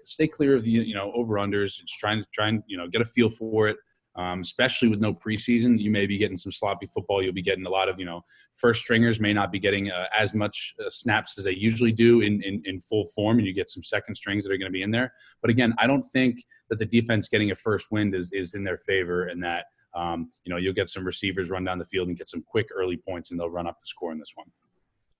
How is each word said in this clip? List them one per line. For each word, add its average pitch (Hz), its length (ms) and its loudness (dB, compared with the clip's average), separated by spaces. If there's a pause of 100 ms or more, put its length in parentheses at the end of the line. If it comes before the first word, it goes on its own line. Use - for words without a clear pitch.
stay 156 240 0
clear 139 260 4
of 120 80 4
the, 113 80 0
you 110 240 2
know, 101 180 -6
over-unders. 101 720 0
It's - 140 -12
trying, 107 360 -2
trying, 107 360 0
you 95 80 -10
know, 87 100 -8
get 110 140 0
a 117 40 2
feel 113 260 4
for 110 360 0
it. 107 120 0 (380)
Um, 90 240 -4
especially 123 480 2
with 107 100 4
no 104 160 0
preseason, 113 640 2
you 104 80 0
may 101 160 2
be 98 140 0
getting 98 180 0
some 95 140 -10
sloppy 101 340 -4
football. 98 380 -2
You'll 95 100 -2
be 92 100 -6
getting 92 220 0
a 90 60 -6
lot 95 180 2
of, 92 120 -2
you 90 40 -8
know, 87 200 -10 (280)
first 117 300 2
stringers 113 380 4
may 104 120 2
not 98 200 2
be 98 80 -4
getting, 98 320 0
uh, 90 200 -4
as 107 220 2
much, 104 400 -4 (100)
uh, 95 60 -6
snaps - 480 -2
as 98 60 -6
they 95 100 0
usually 113 380 2
do 117 280 8
in, 104 220 2
in, 98 220 -4
in 95 160 -6
full 107 240 -2 (100)
form, 110 240 2
and 104 80 2
you 95 80 -4
get 95 160 -4
some 85 140 -14
second 101 320 -4
strings 101 280 -4
that 98 80 -4
are 98 60 0
gonna 95 100 -6
be 92 140 -4
in 101 80 -2
there. 120 220 0 (280)
But 117 100 2
again, 117 280 4
I 110 80 4
don't 135 160 2
think 127 420 0 (260)
that 113 100 -2
the 110 40 -2
defense 113 440 2
getting 104 240 2
a - 40 -6
first 107 360 -4
wind 104 240 0
is, 90 160 -6
is 95 220 -6
in 98 100 -6
their 92 140 -4
favor, 90 500 -2
and 87 160 -8
that, 87 220 -4 (280)
um, 85 380 -6 (120)
you 90 80 -8
know, 87 60 -2
you'll 92 160 -2
get 95 160 -2
some 92 140 -10
receivers 92 440 -4
run 92 160 -4
down 92 140 -4
the 85 80 -8
field 90 220 -4
and 87 100 -6
get - 100 -16
some 82 140 -10
quick - 320 -2
early 92 220 -2
points, 87 340 -10
and 87 80 -6
they'll 85 100 -4
run 85 200 -6
up - 120 -10
the - 60 -20
score - 240 -8
in 80 80 -8
this 73 160 -16
one. - 140 -20 (720)